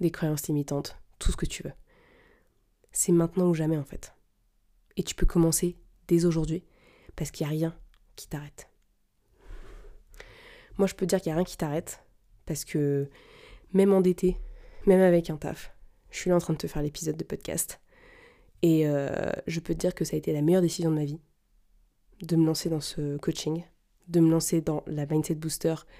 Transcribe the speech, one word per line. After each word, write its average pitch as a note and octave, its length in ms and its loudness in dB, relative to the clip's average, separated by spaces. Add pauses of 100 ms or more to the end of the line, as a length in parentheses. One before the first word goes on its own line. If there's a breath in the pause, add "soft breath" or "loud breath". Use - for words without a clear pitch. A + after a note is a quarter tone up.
des E3+ 100 2
croyances D3+ 380 -4
limitantes, C#3+ 480 -4 (220)
tout - 140 0
ce - 40 -2
que - 100 -4
tu - 160 -8
veux. C#3 100 -12 (1200 soft breath)
C'est - 200 0
maintenant E3+ 360 4
ou F3 60 4
jamais D#3 240 0
en C#3 60 -4
fait. - 300 -14 (800)
Et F#3 60 -2
tu - 120 -6
peux - 120 4
commencer E3+ 500 4 (300)
dès E3+ 180 4
aujourd'hui D#3+ 400 0 (520 soft breath)
parce D3+ 140 -6
qu'il - 160 -4
n'y D3 60 -4
a D#3 40 -2
rien E3 220 -2 (380)
qui - 120 -18
t'arrête. D3 420 -14 (2000 loud breath)
Moi F#3+ 100 2
je - 80 -2
peux F#3+ 120 -4
dire F#3 140 2
qu'il E3 100 -4
n'y D#3 40 -2
a - 20 0
rien D#3+ 80 2
qui - 120 -14
t'arrête D#3 480 -6 (420)
parce - 180 -6
que C#3+ 460 -2 (600 loud breath)
même G3 200 6
endettée, F3+ 460 2 (480 soft breath)
même F#3 160 8
avec F3 260 6
un D#3 80 -4
taf, - 380 -10 (360)
je - 60 -14
suis - 140 -2
là F3+ 60 6
en - 20 6
train E3+ 160 -2
de D3+ 40 -8
te - 80 -8
faire - 140 -6
l'épisode D3+ 360 -6
de D#3+ 80 -6
podcast. - 560 -8 (840 soft breath)
Et, D#3+ 260 4
euh, C#3 420 -2 (160)
je E3 140 -6
peux E3 140 -4
te E3 40 -8
dire F3+ 160 -2
que E3 100 -4
ça D#3 120 -4
a - 20 0
été D#3 140 -2
la D3 80 0
meilleure F3 220 4
décision E3 280 0
de D#3 40 2
ma D3+ 100 -2
vie, D3 160 -6 (1000)
de E3 140 0
me D#3+ 100 6
lancer D#3+ 240 0
dans D#3+ 100 -2
ce D3 380 -6
coaching, D#3+ 460 -4 (420)
de F3 140 2
me E3 100 8
lancer E3 320 2
dans D#3 240 -2
la D3 180 -4
Mindset D#3 300 0
Booster D#3+ 400 -2 (260 soft breath)